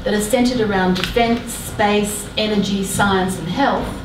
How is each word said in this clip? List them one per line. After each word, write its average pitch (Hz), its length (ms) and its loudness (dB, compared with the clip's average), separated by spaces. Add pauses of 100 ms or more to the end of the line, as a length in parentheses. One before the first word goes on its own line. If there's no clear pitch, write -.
that 196 100 0
are 208 80 0
centred 247 400 2
around 185 360 2
defence, 233 540 0
space, - 840 -2
energy, 202 460 0
science 190 560 0
and 160 80 -6
health 214 400 0 (180)